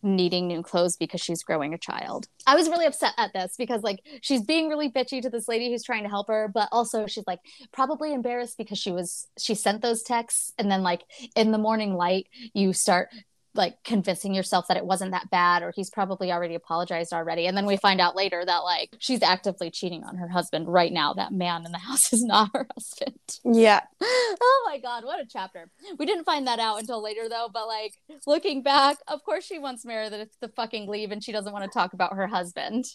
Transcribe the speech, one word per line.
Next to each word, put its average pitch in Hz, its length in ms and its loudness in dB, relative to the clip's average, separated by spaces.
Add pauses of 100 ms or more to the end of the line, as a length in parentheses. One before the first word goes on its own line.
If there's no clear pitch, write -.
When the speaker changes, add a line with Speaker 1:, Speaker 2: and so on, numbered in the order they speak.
Speaker 1:
needing 180 440 2
new 170 160 -4
clothes 175 360 0
because 165 240 -4
she's 170 200 -4
growing 156 300 -2
a 165 60 -8
child. - 480 -8 (200)
I 277 100 8
was 330 120 4
really 339 160 0
upset 277 320 2
at 208 160 -2
this 185 240 -6
because, 233 260 -4
like, 202 220 -4 (160)
she's 262 220 2
being 311 260 0
really 302 220 -2
bitchy 254 320 -4
to 254 80 -2
this 226 180 -6
lady 233 220 -2
who's 233 120 -4
trying 220 200 -4
to 202 80 -6
help 208 180 -4
her, 214 180 0
but 214 260 0
also 226 340 0
she's, 214 200 -8
like, 180 140 -6 (320)
probably 285 400 0
embarrassed 240 460 -4
because 208 200 -8
she 196 140 -4
was, 175 340 -6 (120)
she - 160 -2
sent 214 260 0
those 233 220 0
texts - 560 -2
and 202 120 2
then, 190 120 4
like, 175 220 0 (300)
in 220 180 4
the 214 60 2
morning 214 360 0
light, 185 320 2 (260)
you 196 220 4
start, 180 340 2 (480)
like, 180 280 0
convincing 196 500 0
yourself 185 320 0
that 180 100 2
it 180 80 -2
wasn't 185 280 0
that - 180 -4
bad 175 320 6
or 175 80 -6
he's 190 180 -6
probably 190 440 -2
already 175 240 -2
apologized 170 560 -4
already. 165 340 -2
And 185 100 0
then 196 100 0
we 202 100 2
find 196 240 4
out 175 160 4
later 185 280 0
that, 175 200 2
like, 175 340 -2
she's 254 240 0
actively 185 480 2
cheating 175 320 -8
on - 140 -10
her 175 100 -6
husband 170 400 -2
right 170 260 4
now. 156 220 0
That 190 180 -6
man 175 320 -2
in 165 60 -12
the 170 80 -10
<laughs> 180 100 -14
house 269 240 2
is 233 120 2
not 214 280 6
her 196 220 -2
husband. - 400 -10 (300)
Speaker 2:
Yeah. 226 380 8 (180)
Speaker 1:
Oh 494 680 4
my 302 120 -4
God, 240 260 -8
what 320 160 -6
a 277 40 -8
chapter. 190 460 -12 (300)
We 294 40 0
didn't 349 200 -2
find 294 240 0
that 240 100 0
out 220 220 0
until 226 200 -6
later 214 280 -6
though, 233 240 -6
but, 220 160 -6
like, 220 260 -6 (320)
looking 294 380 0
back, 277 320 6 (100)
of 294 160 -8
course 349 220 -4
she 339 160 -10
wants 254 240 -10
Meredith 220 560 -8
to 226 80 -10
fucking 220 400 -8
leave 208 240 -6
and 214 100 -10
she - 80 -10
doesn't 208 220 -6
wanna 202 160 -8
talk 185 240 0
about 180 220 -2
her 196 120 -2
husband. 185 680 -4